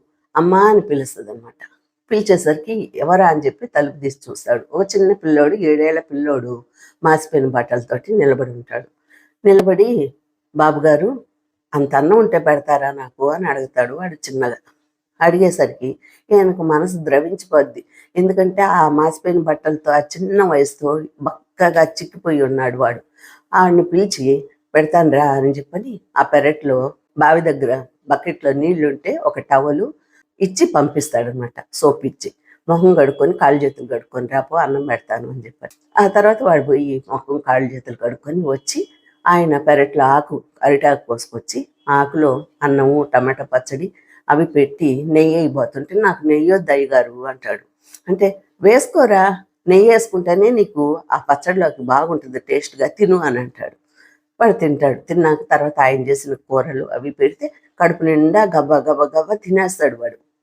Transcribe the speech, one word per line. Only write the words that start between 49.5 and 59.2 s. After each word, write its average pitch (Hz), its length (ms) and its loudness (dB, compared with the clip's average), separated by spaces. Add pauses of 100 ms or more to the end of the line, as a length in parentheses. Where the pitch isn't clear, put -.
నెయ్యి 196 220 6
వేసుకుంటేనే 196 600 2
నీకు 165 500 -2 (120)
ఆ 143 180 -2
పచ్చడిలోకి 160 520 -2
బాగుంటుంది, 131 560 -2
టేస్ట్గా 135 480 -4
తిను" 185 300 2
అని 143 220 -2
అంటాడు. - 440 -12 (580)
వాడు 226 120 4
తింటాడు. 147 460 0
తిన్నాక 160 520 0
తర్వాత 147 300 0
ఆయన 131 280 0
చేసిన 139 260 -2
కూరలు 135 500 -4
అవి 135 260 -10
పెడితే - 420 -2 (300)
కడుపు 170 220 0
నిండా 160 380 2
గబ 156 320 0
గబ 143 280 0
గబ 160 300 -2